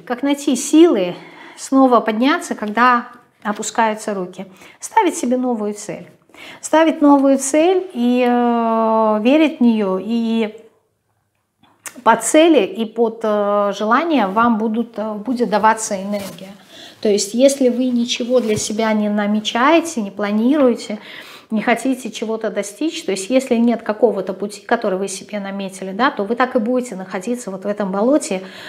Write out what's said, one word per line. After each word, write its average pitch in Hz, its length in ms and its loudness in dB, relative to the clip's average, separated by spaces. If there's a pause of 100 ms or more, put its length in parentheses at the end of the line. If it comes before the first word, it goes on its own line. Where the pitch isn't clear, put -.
Как 247 180 -8
найти 285 320 -2
силы 247 600 4 (420)
снова 262 440 4
подняться, 247 540 -2
когда 233 520 0 (360)
опускаются 214 680 -2
руки? 185 320 -10 (340)
Ставить - 380 0
себе 254 200 0
новую 226 360 -2
цель. 175 340 -12 (540)
Ставить 320 400 2
новую 277 360 6
цель 349 560 2
и, 247 320 2
э, 226 1000 2
верить 294 360 4
в 247 40 2
неё, 208 380 2
и 226 540 -2 (1500)
по 220 120 4
цели, 311 500 6
и 226 200 -4
под, 226 380 -2
э, 202 540 0
желание 240 500 2
вам 226 300 2
будут, 226 400 -4
э, 214 180 -6
будет 226 340 -4
даваться 220 520 2
энергия. 196 500 -8 (500)
То 220 80 2
есть, 202 240 0
если 262 360 4
вы 240 180 -2
ничего 240 520 0
для 214 180 0
себя 220 360 -2
не 214 160 0
намечаете, 220 920 0
не 196 100 -8
планируете, 220 880 0 (520)
не 220 120 -2
хотите 240 480 -2
чего-то 220 400 -6
достичь, 208 540 -6
то 190 60 -2
есть, 190 200 -4
если 254 240 2
нет 226 260 2
какого-то 202 520 0
пути, 202 280 -10
который 208 380 -2
вы 196 80 -6
себе - 320 -10
наметили, 196 520 -10
да, 240 200 0
то 214 120 -4
вы 208 120 -4
так 254 200 0
и 254 40 0
будете 247 360 -4
находиться 196 560 -8
вот 190 140 -10
в - 20 -8
этом 202 240 -4
болоте, 208 500 0 (280)